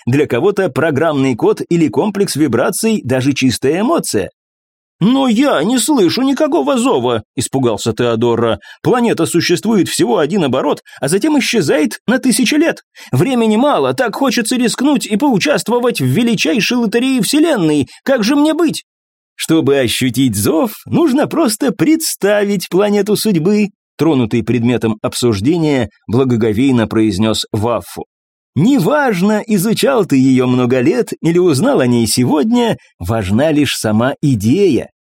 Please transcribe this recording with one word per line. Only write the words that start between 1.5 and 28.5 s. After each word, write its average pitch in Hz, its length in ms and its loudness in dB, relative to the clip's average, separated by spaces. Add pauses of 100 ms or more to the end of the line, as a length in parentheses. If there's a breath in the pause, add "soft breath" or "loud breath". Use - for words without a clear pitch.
или 170 180 2
комплекс 202 480 -2
вибраций, 156 640 0
даже 131 300 -2
чистая 131 480 0
эмоция. 226 480 -2 (720)
"Но 262 280 2
я 220 340 2
не 240 160 0
слышу 226 440 0
никакого 277 540 0
зова", 127 460 0 (140)
испугался 117 560 -2
Теодора. 117 640 0 (240 loud breath)
"Планета 185 440 0
существует 175 600 0
всего 214 300 0
один 165 240 0
оборот, 147 400 -2 (180 loud breath)
а 131 60 -4
затем 269 320 0
исчезает 226 720 0
на 247 100 0
тысячи 254 380 0
лет. 302 260 0 (300 loud breath)
Времени 220 440 2
мало, 214 380 2
так 254 220 -2
хочется 254 400 0
рискнуть 254 500 0
и 208 100 -2
поучаствовать 240 840 0
в 135 60 0
величайшей 233 720 0
лотерее 240 440 0
Вселенной. 175 640 0 (180 loud breath)
Как 247 200 0
же 254 100 0
мне 302 200 2
быть?" 320 300 -2 (520)
Чтобы 139 420 0
ощутить 127 560 0
зов, 214 380 0 (120)
нужно 262 440 0
просто 285 420 -2
представить 208 1000 -2
планету 202 460 0
судьбы, 202 540 0 (280)
тронутый 127 460 0
предметом 113 580 0
обсуждения, 127 920 0 (180)
благоговейно 117 800 0
произнес 110 640 0
Ваффу. 110 540 -6 (540)